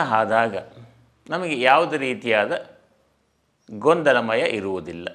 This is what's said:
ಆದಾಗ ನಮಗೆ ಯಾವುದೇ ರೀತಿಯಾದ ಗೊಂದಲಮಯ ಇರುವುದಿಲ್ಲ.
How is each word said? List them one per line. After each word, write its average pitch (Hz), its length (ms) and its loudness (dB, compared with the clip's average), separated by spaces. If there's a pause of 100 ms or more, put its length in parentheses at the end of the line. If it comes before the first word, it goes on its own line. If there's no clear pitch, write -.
ಆದಾಗ 110 480 2 (720)
ನಮಗೆ 160 300 -6
ಯಾವುದೇ 143 360 4
ರೀತಿಯಾದ 113 720 -2 (1120)
ಗೊಂದಲಮಯ 127 680 2
ಇರುವುದಿಲ್ಲ. 92 680 -6